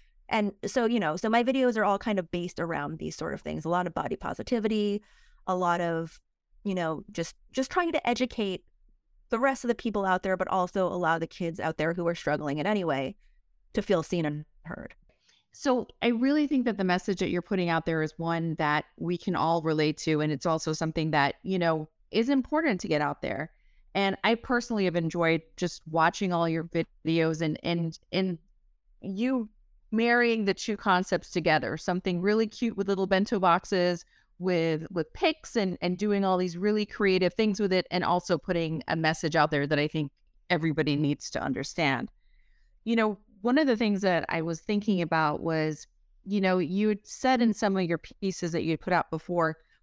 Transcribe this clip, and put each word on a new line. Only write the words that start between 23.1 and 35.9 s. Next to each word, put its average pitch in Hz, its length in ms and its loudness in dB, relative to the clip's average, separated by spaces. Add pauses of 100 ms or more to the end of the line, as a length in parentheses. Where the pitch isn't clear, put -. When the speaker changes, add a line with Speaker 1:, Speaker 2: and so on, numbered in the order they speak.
Speaker 2:
there. - 300 -6 (440)
And 196 300 0
I 226 100 4
personally 233 500 -2
have 170 120 0
enjoyed 165 440 2 (160)
just - 300 -4
watching 170 460 2
all 170 160 2
your 160 160 -2 (400)
videos 160 360 2
and, 156 220 -2
and, 170 340 -2 (140)
and 185 260 -2 (640)
you 226 480 -2 (420)
marrying 233 540 2
the 190 80 2
two 208 240 -4
concepts 185 540 0
together, 156 460 2
something 180 440 -2
really 214 260 2
cute 226 300 -4
with 196 120 -2
little 190 180 0
bento 202 320 2
boxes, 180 640 2 (340)
with, 165 520 0
with 170 220 -4
pics - 420 0
and, 190 260 0
and 180 160 0